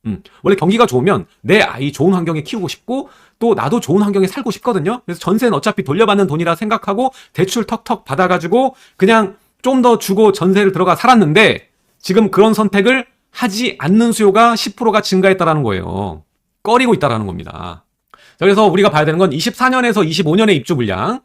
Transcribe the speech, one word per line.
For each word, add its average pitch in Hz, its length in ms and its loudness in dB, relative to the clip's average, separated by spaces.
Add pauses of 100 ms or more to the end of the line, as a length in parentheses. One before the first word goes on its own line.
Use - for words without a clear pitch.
음, 101 160 -8 (200)
원래 190 160 2
경기가 214 280 2
좋으면 131 420 0 (140)
내 190 200 2
아이 139 320 -4
좋은 180 200 0
환경에 165 300 -2
키우고 190 240 -8
싶고 - 420 -8 (300)
또 233 140 2
나도 160 260 -2
좋은 185 220 0
환경에 196 260 0
살고 247 240 -6
싶거든요. 202 540 -4
그래서 175 160 -10
전세는 220 320 0
어차피 202 300 -4
돌려받는 202 440 2
돈이라 165 280 -2
생각하고 214 580 -4 (180)
대출 190 340 -2
턱턱 - 380 -6
받아가지고 180 720 -2 (220)
그냥 208 400 2 (240)
좀 262 200 0
더 233 160 4
주고 202 340 2
전세를 190 400 2
들어가 175 240 0
살았는데, 196 760 2 (300)
지금 190 320 0
그런 214 220 4
선택을 214 520 0 (260)
하지 233 480 -4
않는 220 340 2
수요가 220 420 2
십 - 220 -6
프로가 214 240 0
증가했다라는 185 600 0
거예요. 92 600 -6 (400)
꺼리고 240 300 2
있다라는 113 320 -2
겁니다. 80 580 -12 (280)
자, - 80 -20 (200)
그래서 202 260 4
우리가 180 240 2
봐야 151 140 0
되는 156 160 0
건 190 140 2
이십사 240 360 -2
년에서 240 360 0
이십오 156 300 0
년의 214 200 4
입주 135 200 -4
물량. 120 500 -4